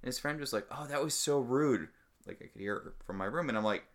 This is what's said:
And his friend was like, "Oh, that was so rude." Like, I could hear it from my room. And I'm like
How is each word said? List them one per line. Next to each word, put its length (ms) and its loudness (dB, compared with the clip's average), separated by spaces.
And 60 -10
his 120 -6
friend 220 -4
was 140 -4
like, 160 0
"Oh, 160 -8
that 180 0
was 80 0
so 260 2
rude." 500 4
Like, 160 -12
I 40 -16
could 160 -14
hear 140 -2
it 280 -10
from 140 -6
my 80 0
room. 240 -2
And 80 0
I'm 60 0
like 200 2